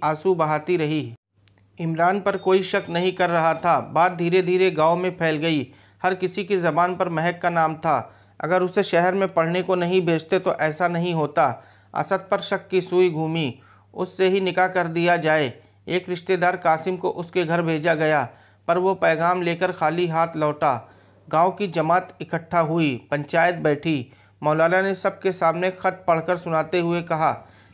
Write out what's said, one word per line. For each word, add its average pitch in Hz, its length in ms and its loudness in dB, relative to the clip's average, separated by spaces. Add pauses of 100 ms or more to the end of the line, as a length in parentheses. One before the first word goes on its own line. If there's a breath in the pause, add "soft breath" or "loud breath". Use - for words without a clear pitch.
आंसू 156 300 0
बहाती 156 420 0
रही। 147 380 -2 (640)
इमरान 170 420 0
पर 196 160 -2
कोई 190 260 2
शक 185 280 -2
नहीं 180 220 0
कर 180 180 0
रहा 165 240 2
था। 160 260 2
बात 160 320 2
धीरे 175 300 0
धीरे 185 280 2
गांव 160 260 2
में 180 200 -4
फैल 165 200 0
गई। 151 360 -2 (300 soft breath)
हर 185 120 2
किसी 185 300 -4
की 190 120 0
ज़बान 175 400 0
पर 185 120 -2
महक 170 340 -2
का 175 80 0
नाम 160 240 0
था। 147 400 -2 (260 loud breath)
अगर 180 220 0
उसे 180 200 0
शहर 180 320 2
में 190 200 -2
पढ़ने 170 280 0
को 185 120 0
नहीं 180 260 2
भेजते 170 380 0
तो 185 160 0
ऐसा 156 340 0
नहीं 175 260 -2
होता। 147 500 0 (300 loud breath)
असद 185 360 -2
पर 196 100 0
शक 190 280 -6
की 185 120 2
सुई 180 300 2
घूमी। 156 500 -4 (340 soft breath)
उससे 185 340 -2
ही 190 120 2
निकाह 185 280 0
कर 180 180 0
दिया 170 300 2
जाए। 156 360 0 (360 soft breath)
एक 180 200 -4
रिश्तेदार 180 480 0
कासिम 175 400 0
को 180 140 -4
उसके 175 340 -4
घर 170 180 0
भेजा 165 320 0
गया। 151 340 0 (400 loud breath)
पर 170 100 2
वो 185 160 2
पैगाम 170 480 0
लेकर 170 300 -2
खाली 170 340 0
हाथ 165 300 0
लौटा। 147 540 -2 (400 loud breath)
गांव 170 200 2
की 196 160 -6
जमात 170 540 -2
इकट्ठा 165 400 -4
हुई, 156 500 0
पंचायत 165 440 0
बैठी। 151 580 -2 (300 soft breath)
मौलाना 160 400 2
ने 196 120 -2
सबके 190 380 -2
सामने 175 380 0
खत 185 380 -4
पढ़कर 165 280 0
सुनाते 165 440 -2
हुए 170 220 0
कहा, 156 460 -2 (260 loud breath)